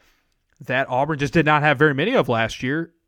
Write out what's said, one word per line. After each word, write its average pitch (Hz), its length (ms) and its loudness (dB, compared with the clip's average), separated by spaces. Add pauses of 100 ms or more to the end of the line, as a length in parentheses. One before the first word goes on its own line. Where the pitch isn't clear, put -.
(640)
that - 240 -2
Auburn 143 280 -2
just 135 160 -4
did 156 120 2
not 151 180 2
have 147 160 2
very 151 140 4
many 170 200 -2
of 156 160 2
last 113 320 -2
year, 151 320 -4 (140)